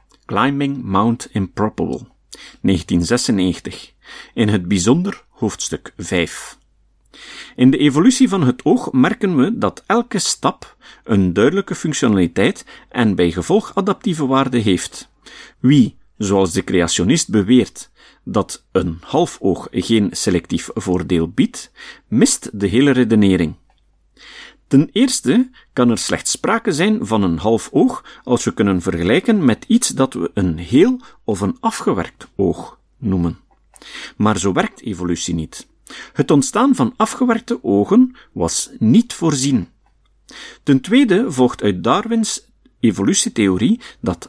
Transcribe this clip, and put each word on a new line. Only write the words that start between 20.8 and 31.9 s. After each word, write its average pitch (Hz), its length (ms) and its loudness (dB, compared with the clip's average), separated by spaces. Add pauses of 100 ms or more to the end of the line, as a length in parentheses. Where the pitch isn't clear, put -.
biedt, - 420 -4 (380)
mist - 440 0
de 101 140 -2
hele 127 240 2
redenering. 104 640 2 (1160)
Ten 143 200 6
eerste 247 580 2 (220)
kan 123 180 2
er 110 80 0
slechts - 320 -6
sprake 208 420 -2
zijn 185 340 0
van 104 160 0
een 82 160 0
half 110 340 0
oog - 520 0
als 123 200 0
we - 100 -2
kunnen 95 280 0
vergelijken 113 600 0
met 117 240 2
iets 226 200 2
dat 262 260 -2
we - 200 -6
een 87 240 -2
heel 151 420 2 (240)
of 101 160 -4
een 98 200 -2
afgewerkt - 760 -6